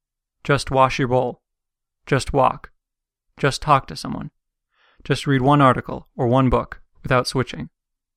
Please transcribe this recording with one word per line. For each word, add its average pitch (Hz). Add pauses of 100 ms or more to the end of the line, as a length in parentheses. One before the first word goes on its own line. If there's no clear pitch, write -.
(420)
Just -
wash 131
your 135
bowl. 127 (640)
Just -
walk. 127 (680)
Just -
talk 143
to 156
someone. - (720)
Just -
read 135
one 143
article 127
or 131
one 127
book - (220)
without 127
switching. - (460)